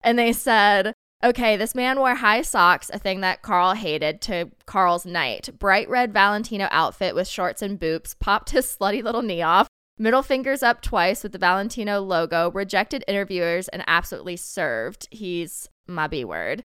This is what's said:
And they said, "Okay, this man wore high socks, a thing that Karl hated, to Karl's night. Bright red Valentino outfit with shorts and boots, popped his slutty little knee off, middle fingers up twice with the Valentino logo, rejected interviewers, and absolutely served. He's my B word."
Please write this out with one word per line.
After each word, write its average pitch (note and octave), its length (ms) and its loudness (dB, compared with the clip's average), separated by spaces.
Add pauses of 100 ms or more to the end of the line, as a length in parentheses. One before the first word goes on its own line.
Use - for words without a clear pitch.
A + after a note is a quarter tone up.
And A#3 160 4
they A#3 140 4
said, G#3 600 4 (320)
"Okay, A#3 320 4
this G#3+ 180 -2
man B3+ 240 0
wore C4 180 4
high A#3+ 260 2
socks, F3+ 500 4
a G3+ 80 -8
thing F#3+ 220 -2
that F#3 200 -2
Karl F#3 300 2
hated, D#3 500 -2
to F3 280 -4 (160)
Karl's F3 400 2
night. D3+ 420 -4 (100)
Bright G3+ 300 2
red B3 240 0
Valentino G#3 580 2
outfit D#3 460 0
with F#3 100 -2
shorts - 360 -6
and G3+ 180 -6
boots, D#3+ 340 -4
popped - 360 -2
his C4 160 2
slutty G3+ 360 -2
little A#3 200 -2
knee F3+ 200 -4
off, E3+ 240 4 (320)
middle A3+ 240 2
fingers C4+ 400 -2
up A#3+ 200 2
twice G3 420 0
with G#3 80 -10
the G3 60 -14
Valentino G3+ 640 0
logo, E3+ 520 0
rejected G3 560 -2
interviewers, F#3 600 -2
and - 200 -10
absolutely E3+ 480 -4
served. B2 760 -6
He's F3 580 -8 (200)
my D#3+ 180 -4
B D3+ 180 -6
word." F#2 440 -6